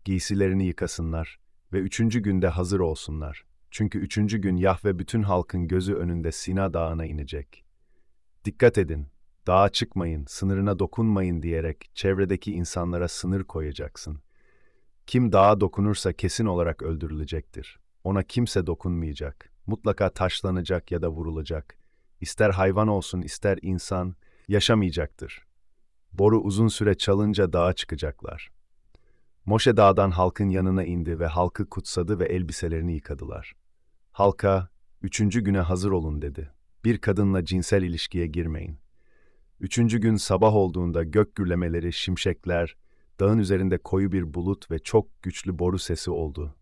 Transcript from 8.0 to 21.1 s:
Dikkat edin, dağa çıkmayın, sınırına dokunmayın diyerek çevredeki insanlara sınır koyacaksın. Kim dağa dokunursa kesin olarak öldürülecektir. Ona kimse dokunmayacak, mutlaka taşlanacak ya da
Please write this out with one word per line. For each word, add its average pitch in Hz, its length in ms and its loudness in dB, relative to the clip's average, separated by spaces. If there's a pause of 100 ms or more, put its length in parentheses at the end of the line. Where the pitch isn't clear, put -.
Dikkat 113 340 4
edin, 76 280 -2 (400)
dağa 95 220 6
çıkmayın, 82 600 -4
sınırına 98 500 0
dokunmayın 95 640 0
diyerek 82 520 -4
çevredeki 98 580 0
insanlara 87 560 -4
sınır 92 360 -4
koyacaksın. 76 800 -10 (840)
Kim 123 260 2
dağa 101 280 8
dokunursa 98 520 0
kesin - 340 -2
olarak 87 360 -2
öldürülecektir. 78 1000 -8 (240)
Ona 98 180 0
kimse 101 440 -2
dokunmayacak, 80 840 -6 (140)
mutlaka 101 440 0
taşlanacak 92 840 -2
ya 82 100 -4
da 85 80 -2